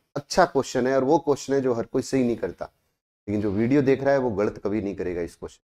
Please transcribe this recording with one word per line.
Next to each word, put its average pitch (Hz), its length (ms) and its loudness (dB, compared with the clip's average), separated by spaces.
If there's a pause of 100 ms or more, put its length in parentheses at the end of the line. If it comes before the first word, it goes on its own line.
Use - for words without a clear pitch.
(160)
अच्छा - 300 2
क्वेश्चन 127 420 0
है, 135 80 2
और 135 80 2
वो 147 160 4
क्वेश्चन 139 340 -2
है 139 80 2
जो 127 120 0
हर 113 120 -2
कोई 135 160 -2
सही 131 220 0
नहीं 120 140 0
करता, 87 280 -8 (640)
लेकिन 104 140 -2
जो 104 100 -2
वीडियो 120 300 2
देख 135 220 2
रहा 139 100 4
है 139 60 4
वो 127 140 0
गलत 107 300 -2
कभी 104 180 -2
नहीं 98 140 -4
करेगा 87 260 -4
इस 85 140 -8
क्वेश्चन। - 260 -16 (100)